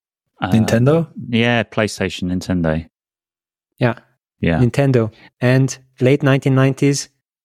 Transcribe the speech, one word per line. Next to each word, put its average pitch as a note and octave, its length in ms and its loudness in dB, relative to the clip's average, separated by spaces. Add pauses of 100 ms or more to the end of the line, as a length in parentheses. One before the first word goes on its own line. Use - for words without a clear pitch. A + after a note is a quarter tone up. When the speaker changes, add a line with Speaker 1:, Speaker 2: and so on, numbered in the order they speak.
(420)
Speaker 1:
Uh, - 100 -2
Speaker 2:
Nintendo? B2 560 2 (220)
Speaker 1:
yeah, A#2 340 0
PlayStation, G2 640 -4
Nintendo. E2 580 -2 (920)
Speaker 3:
Yeah. A#2 220 -2 (420)
Speaker 1:
Yeah. D#3 180 0
Speaker 3:
Nintendo. B2 540 0 (260)
And C3 380 0 (240)
late C3+ 220 2
nineteen C3+ 320 2
nineties, C3+ 540 0 (360)